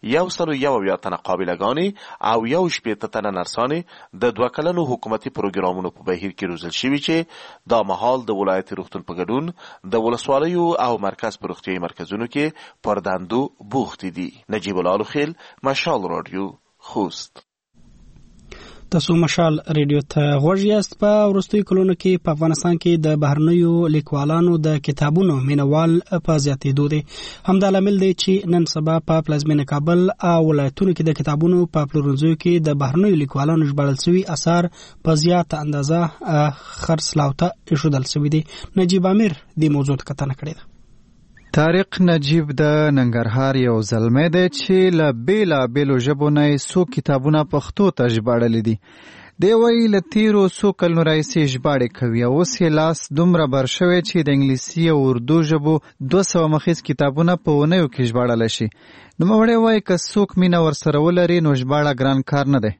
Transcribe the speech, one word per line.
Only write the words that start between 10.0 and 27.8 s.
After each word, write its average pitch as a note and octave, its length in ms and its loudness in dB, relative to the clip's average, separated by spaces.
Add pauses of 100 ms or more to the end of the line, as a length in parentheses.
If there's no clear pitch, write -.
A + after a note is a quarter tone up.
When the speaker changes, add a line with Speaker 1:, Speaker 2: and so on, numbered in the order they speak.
Speaker 1:
او A#2 100 -2
مرکز G2 420 -6
په G2+ 140 -12
روغتیايي F#2 260 -8
مرکزونو F2+ 460 -8
کې D3 260 -4 (320)
پر G#2 160 -2
دندو F#2 500 -4 (220)
بوختې G#2+ 460 -6
دي. F2+ 120 -8 (200)
نجیب G2 280 -6
الله F#2 200 0
لوخیل، D3 360 -4 (300)
مشال C3+ 380 -2
راډیو، F2 500 -8 (260)
خوست. - 760 -10 (1400)
Speaker 2:
تاسو E3+ 240 0
مشال E3 400 2 (200)
ریډیو D3 260 2 (120)
ته D3+ 80 2 (200)
غوږ F3+ 240 2
یاست. G#3 340 0
په G#3 120 2 (180)
وروستیو G3 340 0
کلونو F#3+ 300 2
کې F#3 320 0
په E3+ 60 0
افغانستان D#3+ 420 0
کې E3+ 320 2
د D#3 160 2
بهرنیو E3 680 2
لیکوالانو D3+ 680 0
د D#3 200 0
کتابونو D3+ 600 0 (100)
مینوال D3 480 2 (300)
په D#3+ 120 2
زیاتېدو C#3 540 -2
دی. D3+ 80 0 (480)
همدا F#3+ 220 2
لامل G3 300 2